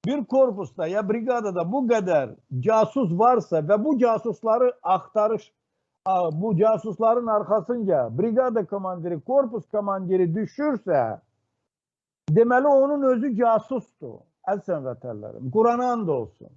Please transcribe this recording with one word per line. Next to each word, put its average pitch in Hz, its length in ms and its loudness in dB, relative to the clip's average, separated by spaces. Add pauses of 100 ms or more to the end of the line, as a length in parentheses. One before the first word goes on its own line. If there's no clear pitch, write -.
bir 254 200 -4
korpusda 202 600 0
ya 196 220 -2
briqadada 220 640 -2
bu 269 160 -2
qədər 180 460 0 (260)
casus 220 580 2
varsa 220 460 2
və 202 200 2
bu 294 140 0
casusları 226 760 0 (100)
axtarış, 214 720 -2 (540)
a, 180 260 0
bu 185 240 -2
casusların 220 680 2
arxasınca 202 840 0 (100)
briqada 226 480 0
komandiri, 180 540 -6
korpus 240 520 -2
komandiri 190 640 0
düşürsə, 196 840 -2 (1080)
deməli 247 400 4
onun 277 440 4
özü 247 240 -2
casusdur. 226 840 -2 (240)
Əziz 196 240 -4
həmvətənlərim, 123 840 -8
Qurana 240 400 2
and 220 160 -4
olsun. 120 480 -6